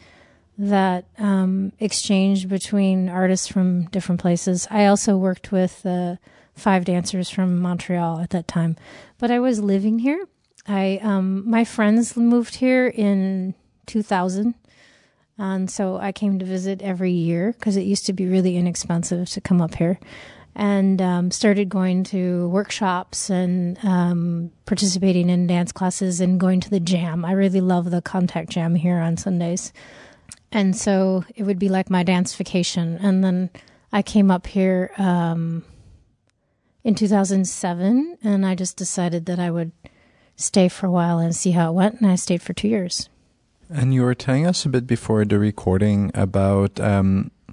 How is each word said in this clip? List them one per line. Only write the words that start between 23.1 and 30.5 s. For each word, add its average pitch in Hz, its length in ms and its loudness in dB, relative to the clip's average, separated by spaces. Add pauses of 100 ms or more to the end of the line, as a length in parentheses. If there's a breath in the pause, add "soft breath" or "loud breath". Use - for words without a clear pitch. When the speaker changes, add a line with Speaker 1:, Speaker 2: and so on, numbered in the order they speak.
Speaker 1:
and, 180 540 0
um, 175 640 0 (160)
participating 180 640 0
in 180 160 2
dance 175 240 0
classes 185 500 -4
and 180 200 2
going 185 180 2
to - 120 -4
the 202 100 0
jam. 170 440 -2
I 175 80 -2
really 190 280 2
love 175 320 0
the 175 100 0
Contact 175 480 -2
Jam 170 240 0
here 175 240 2
on 165 180 0
Sundays. 175 560 -4 (800 loud breath)